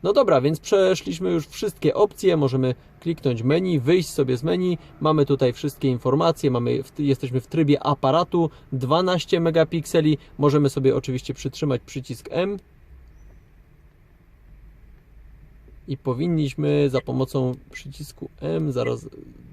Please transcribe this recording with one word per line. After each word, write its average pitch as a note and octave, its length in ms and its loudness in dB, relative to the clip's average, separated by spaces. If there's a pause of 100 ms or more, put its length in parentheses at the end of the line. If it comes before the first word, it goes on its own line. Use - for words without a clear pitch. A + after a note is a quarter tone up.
No F#3+ 100 2
dobra, G3+ 280 4
więc D3+ 180 0
przeszliśmy F#3 720 0
już E3 160 -2
wszystkie - 460 -2
opcje, F#3+ 440 2
możemy B2+ 380 0 (240)
kliknąć C3 440 -4
menu, E3 360 2
wyjść D#3+ 300 0
sobie B2+ 280 -2
z B2 60 -8
menu, F3 340 -2 (240)
mamy D3+ 240 4
tutaj C3+ 280 2
wszystkie - 360 -4
informacje, C#3 640 0
mamy A#2+ 320 0
w, - 160 -14
jesteśmy C3 420 -2
w - 60 -20
trybie D3 360 2
aparatu, D#3 640 0 (220)
dwanaście E3 680 0
megapikseli, D#3+ 800 2 (200)
możemy C#3+ 320 4
sobie C3+ 260 2
oczywiście B2+ 380 -6
przytrzymać C3+ 520 -4
przycisk - 460 -12
M. G3 260 -4 (3250)
I C#3 100 -8
powinniśmy D3 920 0
za B2+ 120 -2
pomocą B2+ 540 -2 (160)
przycisku - 580 -16 (120)
M, D#3 300 -4
zaraz... A#2+ 380 -4 (440)